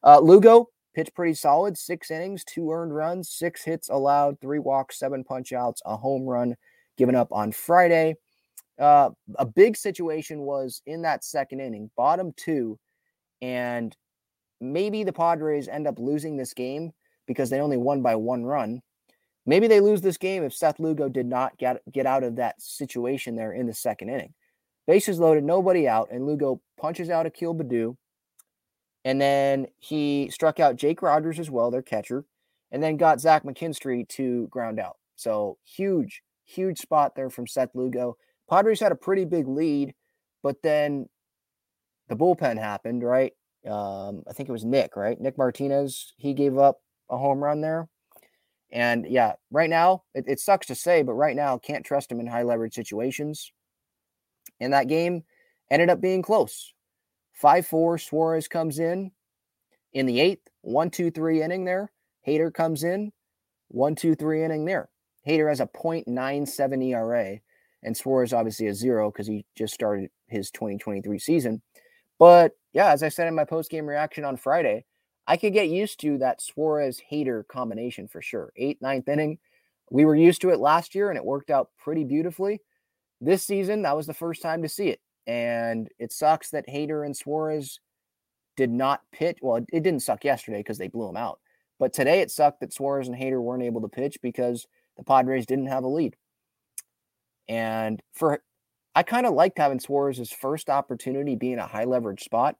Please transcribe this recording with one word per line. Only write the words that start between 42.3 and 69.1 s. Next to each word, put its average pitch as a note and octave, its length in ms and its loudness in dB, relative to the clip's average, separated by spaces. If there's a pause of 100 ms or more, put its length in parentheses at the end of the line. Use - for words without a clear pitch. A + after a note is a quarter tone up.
happened, A2 440 -6
right? B2+ 300 2 (340)
Um, G2+ 640 -8
I - 40 -16
think C3+ 160 -12
it C3+ 40 -8
was A2 120 -8
Nick, B2+ 320 0
right? G#2 240 -4
Nick C3 160 -6
Martinez, C#3 800 -2
he C#3+ 180 -4
gave C#3 220 0
up C#3 240 4 (300)
a B2+ 60 -6
home C#3 260 0
run D3 180 0
there. D#3+ 280 -4 (840)
And, A#2+ 380 0
yeah, A#2 260 2 (160)
right D#3 200 2
now, F3 340 4 (100)
it, C3+ 140 -6
it C#3 120 -2
sucks G3 280 2
to C3 60 -6
say, E3+ 280 2
but B2+ 120 -2
right C3+ 220 0
now, C#3 220 -2
can't C#3 260 -10
trust C#3 260 -4
him A#2+ 100 -6
in A#2 60 -8
high A#2+ 160 -4
leverage A#2 320 -2
situations. B2+ 800 -8 (1080)
And B2+ 120 -4
that C3+ 160 2
game E3 360 -2 (460)
ended E3+ 200 4
up F3 100 2
being F#3 220 0
close. F#3+ 500 -2 (600)
Five E3 340 4
four, E3 320 0
Suarez D#3+ 500 -2
comes D#3+ 300 -4
in, F3+ 320 -4 (840)
in C3+ 140 -2
the B2 140 0
eighth, F#3 280 0 (140)
one D#3 280 -2
two E3+ 200 -4
three D#3+ 320 -2
inning F3+ 220 -4
there. F#3 280 -6 (340)
Hader D#3 260 0
comes D#3+ 300 -2
in, G3 300 -4 (560)
one C#3 260 0
two D#3+ 200 0
three D#3 280 -4
inning D#3 220 -4
there. E3+ 240 -4 (380)
Hader D3+ 220 2
has C#3+ 120 0
a A#2+ 60 -2
point E3 420 -6
nine C3+ 380 -4
seven C#3 360 -2
E B2+ 120 -2
R A2+ 200 -2
A, G#2+ 280 -4 (400)
and A2+ 140 -6
Suarez B2+ 360 0
obviously A2+ 360 -2
a G2+ 60 -4
zero A2 360 0